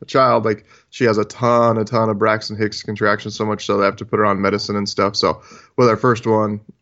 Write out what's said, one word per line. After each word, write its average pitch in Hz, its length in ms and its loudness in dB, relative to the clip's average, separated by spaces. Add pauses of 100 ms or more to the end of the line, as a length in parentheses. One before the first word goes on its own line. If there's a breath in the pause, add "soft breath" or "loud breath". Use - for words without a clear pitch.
a - 20 -18
child, 120 400 2
like, 107 220 -4 (240 soft breath)
she - 140 -2
has 110 120 2
a 107 80 0
ton, 117 540 2
a 107 80 -2
ton 110 240 0
of 101 80 -2
Braxton 110 400 0
Hicks 107 240 -4
contractions, 104 520 -2
so 107 120 -4
much 107 180 -4
so 101 140 0
they 98 80 2
have 101 100 0
to 101 80 -14
put 104 140 -2
her 107 80 2
on 98 160 0
medicine 101 340 -2
and 101 100 -4
stuff. 101 300 -2
So - 240 0 (380 loud breath)
with 123 100 4
our 110 80 4
first 117 300 0
one, 107 340 0 (220)